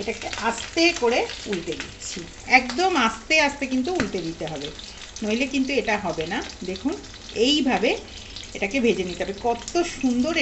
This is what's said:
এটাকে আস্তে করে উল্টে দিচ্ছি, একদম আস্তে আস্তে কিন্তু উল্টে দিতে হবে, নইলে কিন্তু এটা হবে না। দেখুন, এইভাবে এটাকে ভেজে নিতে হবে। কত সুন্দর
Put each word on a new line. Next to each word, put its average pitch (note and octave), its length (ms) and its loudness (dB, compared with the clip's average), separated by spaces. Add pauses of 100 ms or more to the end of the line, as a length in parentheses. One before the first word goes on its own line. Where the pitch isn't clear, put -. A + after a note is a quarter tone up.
এটাকে G#3+ 260 -4 (220)
আস্তে - 340 0 (180)
করে A#3+ 180 6 (320)
উল্টে E3 300 -2
দিচ্ছি, - 380 -10 (400)
একদম B3 320 0 (160)
আস্তে - 280 0 (120)
আস্তে C#4 160 -6 (100)
কিন্তু B3+ 160 2 (100)
উল্টে G3 280 -2
দিতে E3 240 -6
হবে, C#3+ 160 -6 (560)
নইলে A3+ 300 0
কিন্তু C4+ 180 2 (100)
এটা G#3 140 2 (100)
হবে D#3+ 280 -2
না। B3+ 60 0 (300)
দেখুন, C4 240 -2 (540)
এইভাবে C4 440 4 (640)
এটাকে G3+ 300 0
ভেজে F#3 240 4
নিতে F3 140 -4
হবে। G3 120 -4 (120)
কত - 260 0 (240)
সুন্দর B3+ 440 4